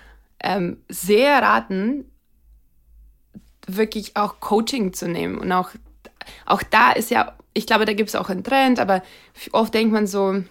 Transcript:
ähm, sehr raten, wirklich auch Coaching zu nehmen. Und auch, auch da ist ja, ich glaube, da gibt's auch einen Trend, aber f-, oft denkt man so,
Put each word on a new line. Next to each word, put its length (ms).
ähm, 380
sehr 540
raten, 640
wirklich 500
auch 240
Coaching 540
zu 140
nehmen. 320
Und 120
auch, 200
auch 180
da 280
ist 200
ja, 220
ich 120
glaube, 200
da 80
gibt's 220
auch 140
einen 140
Trend, 360
aber 180
f-, 160
oft 220
denkt 180
man 160
so, 440